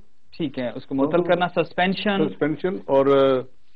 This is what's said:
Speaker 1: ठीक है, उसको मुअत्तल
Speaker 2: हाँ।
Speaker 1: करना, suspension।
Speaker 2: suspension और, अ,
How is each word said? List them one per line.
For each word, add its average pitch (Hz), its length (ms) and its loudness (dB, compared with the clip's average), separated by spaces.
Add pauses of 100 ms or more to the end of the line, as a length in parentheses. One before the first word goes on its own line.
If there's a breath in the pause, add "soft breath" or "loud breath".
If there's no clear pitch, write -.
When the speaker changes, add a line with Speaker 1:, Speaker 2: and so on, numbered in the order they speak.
(340)
Speaker 1:
ठीक 139 260 -6
है, 120 120 -4
उसको 131 240 -10
मुअत्तल 147 220 2
Speaker 2:
हाँ। 175 100 2
Speaker 1:
करना, 175 200 2
suspension। 180 840 0
Speaker 2:
suspension 156 600 -2
और, 135 200 6
अ, 135 340 4 (320)